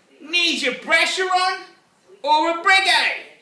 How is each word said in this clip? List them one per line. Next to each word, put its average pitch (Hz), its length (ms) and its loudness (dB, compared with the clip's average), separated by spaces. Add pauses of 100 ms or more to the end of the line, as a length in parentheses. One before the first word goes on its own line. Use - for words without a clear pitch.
(200)
needs 320 440 -2
a 262 80 -2
Brasseron 370 880 -2 (600)
or 311 280 2
a 330 120 -4
Breguet. 381 640 2 (160)